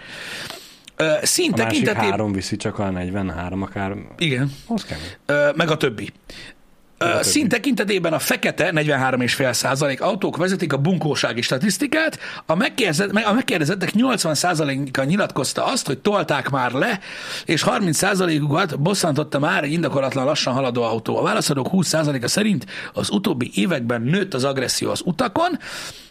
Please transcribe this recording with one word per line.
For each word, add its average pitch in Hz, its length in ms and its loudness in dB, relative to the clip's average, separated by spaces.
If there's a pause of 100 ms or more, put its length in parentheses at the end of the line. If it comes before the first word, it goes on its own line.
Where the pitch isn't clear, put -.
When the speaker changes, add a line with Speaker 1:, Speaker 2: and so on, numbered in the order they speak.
(960)
Speaker 1:
Ö, 160 260 2
szín 339 320 2
Speaker 2:
A - 20 2
másik - 140 2
Speaker 1:
tekintetében 214 400 2
Speaker 2:
három 101 220 0
viszi 95 240 -2
csak 104 240 -4
a 101 100 0
negyvenhárom 90 720 -4
akár. 98 340 -4 (220)
Speaker 1:
Igen. 139 340 0 (160)
Speaker 2:
Az 233 160 -4
kemény. 76 220 -10 (200)
Speaker 1:
Ö, 147 300 4
meg 165 160 0
a 151 60 2
többi. 107 340 -2 (840)
Ö, - 80 0
Speaker 2:
Meg - 100 2
a - 80 0
Speaker 1:
szín - 180 2
Speaker 2:
többi. 254 140 2
Speaker 1:
tekintetében 202 580 0
a 143 60 0
fekete, 185 520 0
negyvenhárom 135 500 2
és 120 120 0
fél 127 200 2
százalék 135 480 0
autók 185 360 0
vezetik 185 360 0
a 135 40 0
bunkósági 143 640 0
statisztikát. 240 760 0 (260)
A 214 100 2
megkérdezett-, 196 560 0
meg-, 214 160 2
a 202 60 4
megkérdezettek 185 600 0
nyolcvan 208 420 2
százaléka 143 680 0
nyilatkozta 151 640 0
azt, 254 220 -2
hogy 131 120 -2
tolták 160 500 0
már 127 220 0
le, 156 280 0 (460)
és 143 160 0
harminc - 360 2
százalékukat 165 840 2
bosszantotta 165 600 0
már 165 240 2
egy 143 80 -2
indokolatlan 135 540 0
lassan 135 280 0
haladó 123 300 0
autó. 113 340 0
A 113 40 0
válaszadók 151 460 0
húsz 190 200 2
százaléka 147 400 0
szerint 208 380 2 (280)
az 101 180 -2
utóbbi 151 420 0
években 123 480 0
nőtt 185 320 0
az 127 100 0
agresszió 135 460 0
az - 160 -2
utakon, 320 520 0 (540)